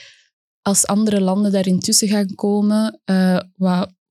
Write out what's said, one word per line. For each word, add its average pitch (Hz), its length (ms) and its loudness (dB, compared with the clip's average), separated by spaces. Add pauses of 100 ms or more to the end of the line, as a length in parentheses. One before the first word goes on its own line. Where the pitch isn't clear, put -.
(600)
als - 260 0
andere 208 340 0
landen 190 300 0
daar 190 160 0
intussen 190 400 0
gaan 202 280 -2
komen, 208 680 -2
eh, 185 360 2 (160)
wat 185 380 -2 (180)